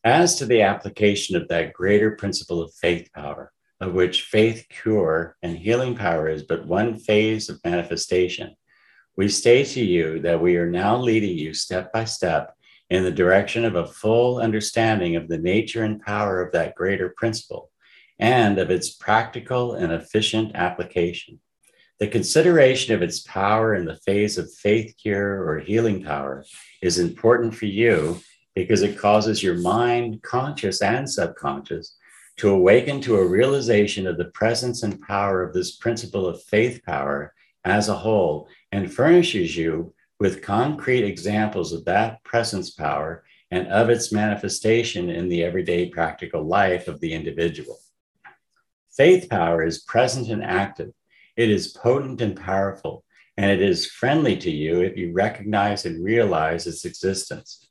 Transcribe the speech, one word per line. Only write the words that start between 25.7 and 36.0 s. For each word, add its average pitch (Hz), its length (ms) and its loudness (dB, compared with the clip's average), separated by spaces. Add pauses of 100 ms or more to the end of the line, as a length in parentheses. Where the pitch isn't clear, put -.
power 69 420 -8 (380)
is 87 160 0
important 113 560 2
for 110 120 -8
you 95 540 0 (340)
because 95 280 4
it 101 160 0
causes 107 440 2
your 90 120 0
mind, 113 680 0
conscious 127 600 -4
and 123 260 0
subconscious, - 880 -6 (420)
to 104 120 2
awaken 117 520 4
to 113 140 2
a 95 100 4
realization 104 800 2
of 85 120 -4
the 87 60 -4
presence 117 580 -4
and 98 200 -4
power 98 400 -2
of 87 120 -8
this 92 220 -4
principle 110 500 -4